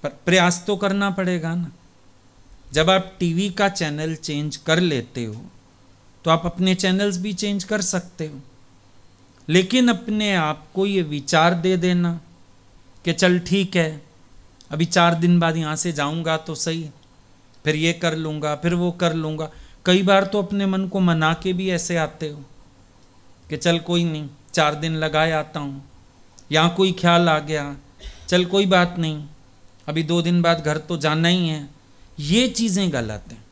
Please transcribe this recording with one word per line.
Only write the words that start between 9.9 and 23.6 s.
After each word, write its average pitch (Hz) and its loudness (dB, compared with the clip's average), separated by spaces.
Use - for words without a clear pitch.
आप 151 -2
को 190 0
ये 196 0
विचार 156 2
दे 185 0
देना 175 0
कि 170 0
चल 180 4
ठीक 185 0
है, 156 -2
अभी 156 0
चार 170 4
दिन 175 4
बाद 165 2
यहाँ 156 -4
से 170 -2
जाऊँगा 156 -2
तो 156 -8
सही, 165 -6
फिर 151 0
ये 165 2
कर 165 -2
लूँगा, 151 -4
फिर 170 -2
वो 175 0
कर 170 0
लूँगा। 156 -4
कई 185 4
बार 196 4
तो 202 -2
अपने 196 -2
मन 190 0
को 190 -4
मना 165 4
के 185 -4
भी 185 -2
ऐसे 170 -2
आते 156 -4
हो 147 -14
कि 160 -6
चल 170 2